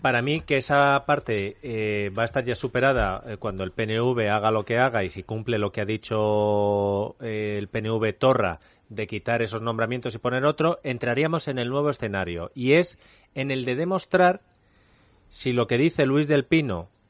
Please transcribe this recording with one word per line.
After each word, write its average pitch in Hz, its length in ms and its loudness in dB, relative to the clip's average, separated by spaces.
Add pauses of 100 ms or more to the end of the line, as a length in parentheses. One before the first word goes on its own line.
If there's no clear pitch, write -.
para 123 220 2
mí 151 180 -2
que 143 160 0
esa 139 480 4
parte, 107 560 -2
eh, 107 560 -4
va 113 60 2
a - 20 2
estar 127 180 -2
ya 120 120 -4
superada, 123 720 0
eh, 107 100 -8
cuando 95 260 -6
el 92 80 -6
P 113 120 -4
N 110 180 -2
V 120 260 0
haga 107 220 2
lo 110 160 0
que 117 140 0
haga 113 240 2
y 90 60 -4
si 95 120 -12
cumple 110 380 -4
lo 101 120 -2
que 110 100 -6
ha 101 40 -4
dicho, 104 1400 0
eh, 107 380 -6
el 101 80 -6
P - 100 -8
N 110 140 -4
V 110 220 0
Torra 117 460 2 (300)
de 107 160 -6
quitar 117 380 -2
esos 110 180 -4
nombramientos 117 540 -4
y - 20 -10
poner 127 280 -2
otro, 156 360 0
entraríamos 139 680 -2
en 131 120 -4
el 120 100 -4
nuevo 143 220 0
escenario 92 640 -4
y 127 180 2
es 170 240 2 (380)
en 135 160 -4
el 131 140 -4
de 127 100 -2
demostrar 180 640 2 (880)
si - 240 -4
lo 120 140 2
que 120 100 2
dice 151 300 2
Luis 143 200 2
del 143 180 2
Pino 113 420 0 (220)